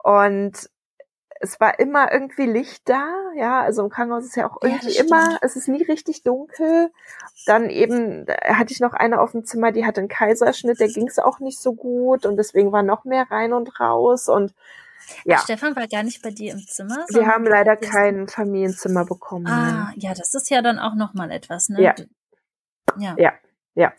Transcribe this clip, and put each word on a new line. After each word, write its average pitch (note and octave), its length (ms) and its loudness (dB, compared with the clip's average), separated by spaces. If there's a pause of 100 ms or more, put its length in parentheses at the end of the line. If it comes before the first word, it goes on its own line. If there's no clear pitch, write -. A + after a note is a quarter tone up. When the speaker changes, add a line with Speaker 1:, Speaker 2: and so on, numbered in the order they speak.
Speaker 1:
und G3+ 680 2 (720)
es - 180 -8
war - 200 4
immer C#4+ 340 2
irgendwie C4+ 320 -2
Licht A#3 420 -2
da, C4+ 200 0 (280)
ja, B3+ 260 0
also A3 220 0
im G#3 60 -4
Krankenhaus A#3+ 360 -4
ist B3 100 -18
ja A#3+ 120 0
auch - 140 -14
Speaker 2:
Ja, B3+ 80 2
Speaker 1:
irgendwie C4+ 160 -2
Speaker 2:
das F#4+ 80 -4
stimmt. E4 180 2
Speaker 1:
immer, E4 300 4
es B3+ 140 -2
ist C4 120 -10
nie C#4+ 160 0
richtig D#4 400 -4
dunkel. D#4+ 680 0 (540)
Dann A3+ 240 2
eben, A3+ 560 0
da - 100 -2 (220)
hatte A#3 140 0
ich - 80 -10
noch A#3+ 140 0
eine A3+ 260 2
auf - 120 2
dem A3+ 140 -6
Zimmer, A3+ 260 0
die A3+ 140 -2
hatte G#3+ 140 -2
einen F#3+ 80 -2
Kaiserschnitt, A#3 720 0
der A3 100 4
ging's A#3 300 -4
auch - 200 2
nicht C4+ 200 -10
so B3 140 -2
gut B3 520 0
und G3+ 120 -2
deswegen G3+ 340 2
war G#3 120 2
noch G3+ 200 0
mehr C4 280 -2
rein A3+ 200 -2
und B3 280 -4
raus A#3+ 500 2
und G3+ 240 2 (720)
ja. E3 120 4
Speaker 2:
Ach, - 60 2
Stefan C4 320 -4
war A#3 120 -6
gar G#3+ 160 -4
nicht A#3+ 180 -8
bei A3 100 -10
dir G#3 220 -10
im G3 140 -16
Zimmer, A#3+ 420 -8
Speaker 1:
Wir G3+ 40 -4
Speaker 2:
sondern A3 180 4
Speaker 1:
haben A3+ 140 2
leider G#3+ 300 6
Speaker 2:
die G#3+ 120 -6
Speaker 1:
kein G3+ 400 2
Familienzimmer F#3+ 800 -2
bekommen, F3+ 420 -10
Speaker 2:
Ah, A#3 400 -2
Speaker 1:
nein. G#3 100 -14
Speaker 2:
ja, G3 160 -8
das F3+ 220 -8
ist - 140 -6
ja B3+ 120 2
dann A#3 180 0
auch G#3+ 160 -4
noch G#3+ 180 -4
mal F3+ 180 -6
etwas, E3+ 380 -6
ne? G3+ 120 0
Speaker 1:
Ja. F#3 120 6
Speaker 2:
D-, - 140 -16 (920)
ja. G3 200 -6
Speaker 1:
Ja, E3+ 160 4 (420)
ja. E3 240 2